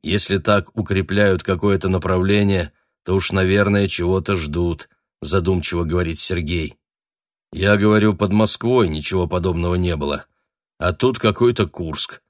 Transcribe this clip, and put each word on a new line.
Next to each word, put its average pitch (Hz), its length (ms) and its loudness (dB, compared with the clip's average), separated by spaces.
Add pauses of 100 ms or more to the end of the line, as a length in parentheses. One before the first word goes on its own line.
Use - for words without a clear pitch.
«Если 98 360 -2
так 98 400 0
укрепляют 95 640 0
какое-то 95 460 0
направление, 92 800 2 (320)
то 92 120 -2
уж, 95 160 0
наверное, 98 560 2
чего-то 92 480 0
ждут», 82 540 -4 (320)
задумчиво 87 640 -2
говорит 82 360 -2
Сергей. 82 580 -4 (760)
«Я 101 240 2
говорю, 107 380 4
под 101 180 -2
Москвой 110 560 2
ничего 82 380 -2
подобного 87 480 -2
не 90 200 0
было. 71 300 -6 (520)
А 87 160 -2
тут 127 260 0
какой-то 113 480 2
Курск. - 640 -8